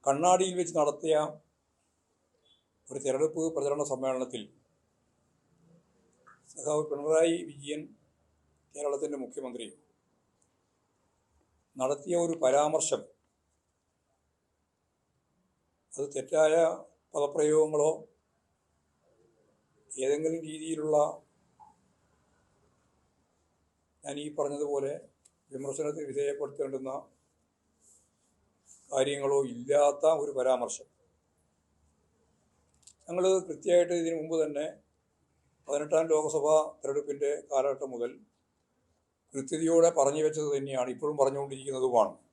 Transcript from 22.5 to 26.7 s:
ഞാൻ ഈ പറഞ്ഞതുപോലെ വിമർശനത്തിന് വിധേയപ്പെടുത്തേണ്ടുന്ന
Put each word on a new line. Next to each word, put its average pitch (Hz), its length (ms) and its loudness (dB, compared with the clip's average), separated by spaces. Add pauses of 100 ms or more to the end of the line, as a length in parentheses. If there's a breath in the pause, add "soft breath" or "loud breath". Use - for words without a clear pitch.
ഞാൻ 143 120 -10 (100)
ഈ - 20 -10 (120)
പറഞ്ഞതുപോലെ 143 560 -2 (580)
വിമർശനത്തിന് 139 600 -6
വിധേയപ്പെടുത്തേണ്ടുന്ന 139 800 -6 (2000)